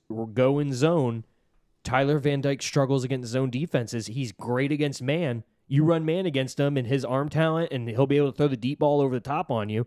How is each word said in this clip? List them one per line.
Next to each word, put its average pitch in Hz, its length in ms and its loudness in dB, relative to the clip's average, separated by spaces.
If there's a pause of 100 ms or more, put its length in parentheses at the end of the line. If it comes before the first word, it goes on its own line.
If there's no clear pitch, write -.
(100)
w-, 113 200 -6
go 127 280 4
in 147 160 -2
zone, 123 500 2 (580)
Tyler 139 360 2
Van 139 240 0
Dyke 139 180 0
struggles 135 440 0
against 123 260 -4
zone 131 180 0
defenses. 123 600 -4
He's 117 240 -6
great 127 380 -2
against 147 300 -2
man. 127 440 -2 (220)
You 143 180 4
run 165 200 2
man 175 220 0
against 135 320 -2
him, 143 180 2
and 127 80 0
his 127 200 0
arm 131 240 -2
talent, 160 420 0
and 120 180 -6
he'll 127 200 2
be 143 80 4
able 143 160 2
to - 40 -12
throw 147 120 4
the 135 80 -2
deep 123 240 -4
ball 147 200 4
over 135 140 2
the 123 60 -2
top 143 320 -4
on 107 160 -2
you. 110 180 -2